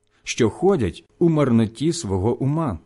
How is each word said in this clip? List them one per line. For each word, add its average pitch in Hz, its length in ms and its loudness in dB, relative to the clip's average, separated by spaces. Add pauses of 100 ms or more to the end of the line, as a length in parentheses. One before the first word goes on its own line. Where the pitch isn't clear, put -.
(240)
що - 260 0
ходять 156 540 0 (160)
у 175 100 4
марноті 135 640 2
свого 101 420 -2
ума 139 500 -4